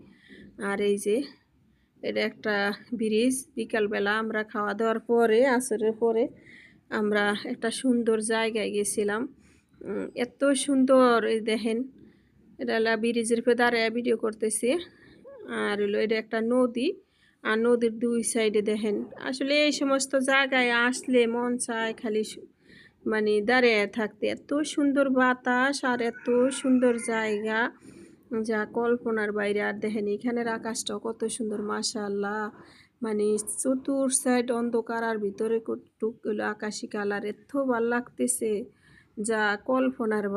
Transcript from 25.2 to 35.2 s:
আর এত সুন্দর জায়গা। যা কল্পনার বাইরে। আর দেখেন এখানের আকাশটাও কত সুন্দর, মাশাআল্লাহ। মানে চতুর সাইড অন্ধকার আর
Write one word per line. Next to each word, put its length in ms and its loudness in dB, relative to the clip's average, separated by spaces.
আর 160 0
এত 480 2
সুন্দর 480 2
জায়গা। 760 -2
যা 280 -2
কল্পনার 640 0
বাইরে। 300 0
আর 140 -4
দেখেন 220 -2
এখানের 320 -4
আকাশটাও 500 -6
কত 140 -8
সুন্দর, 240 -6
মাশাআল্লাহ। 680 -4
মানে 240 -2
চতুর 460 0
সাইড 260 2
অন্ধকার 500 -2
আর 160 -2